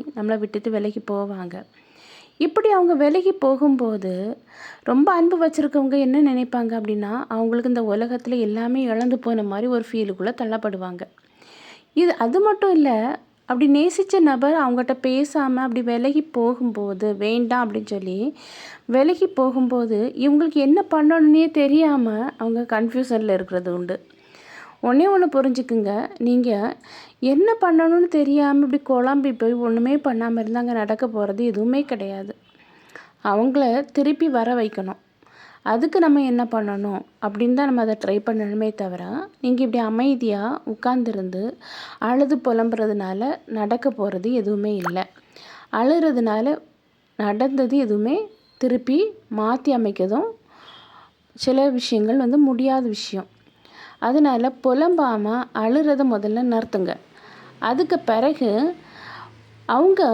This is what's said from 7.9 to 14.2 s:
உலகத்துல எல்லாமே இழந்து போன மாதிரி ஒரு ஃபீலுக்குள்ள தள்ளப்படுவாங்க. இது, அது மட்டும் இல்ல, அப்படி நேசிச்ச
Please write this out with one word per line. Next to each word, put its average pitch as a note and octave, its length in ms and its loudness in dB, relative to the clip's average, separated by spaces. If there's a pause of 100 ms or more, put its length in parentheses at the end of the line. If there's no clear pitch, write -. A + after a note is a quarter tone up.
உலகத்துல A#3+ 440 -4 (100)
எல்லாமே A#3 340 -2
இழந்து A#3+ 360 0
போன A3+ 360 -2
மாதிரி A#3+ 220 -2
ஒரு A3+ 120 -4
ஃபீலுக்குள்ள G3+ 440 -4 (100)
தள்ளப்படுவாங்க. F#3+ 600 -6 (880)
இது, F4 200 4 (120)
அது C4 140 0
மட்டும் G4+ 400 2
இல்ல, C#4 120 4 (580)
அப்படி B3+ 200 2
நேசிச்ச F4 460 2 (120)